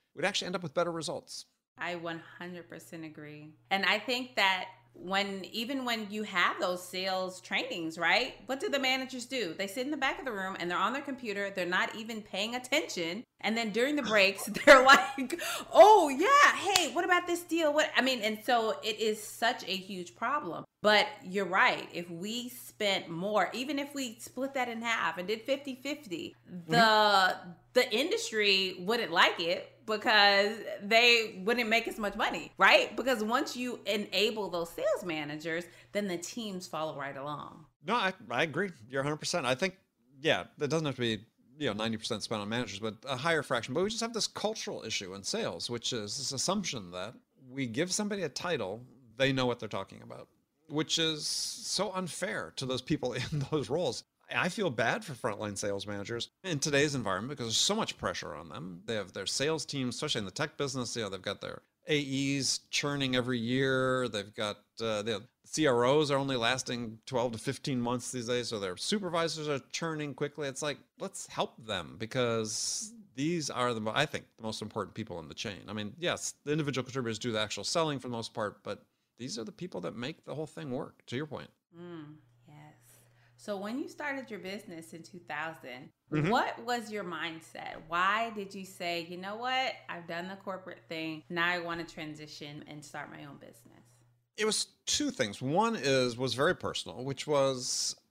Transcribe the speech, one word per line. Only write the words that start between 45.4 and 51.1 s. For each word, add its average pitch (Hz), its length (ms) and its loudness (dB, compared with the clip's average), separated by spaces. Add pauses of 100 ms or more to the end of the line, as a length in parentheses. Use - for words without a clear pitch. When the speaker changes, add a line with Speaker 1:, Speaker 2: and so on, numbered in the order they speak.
Speaker 1:
which 120 240 -4
is 104 240 -4
this 139 140 -6
assumption 135 600 -2
that 92 220 -8 (360)
we 131 180 -4
give 147 240 -2
somebody 202 320 -2
a 151 60 -2
title, 120 540 -4 (340)
they 135 140 4
know 131 140 2
what 120 140 0
they're 110 100 -8
talking 101 320 -8
about, 117 260 -16 (400)
which 151 300 -2
is 156 300 0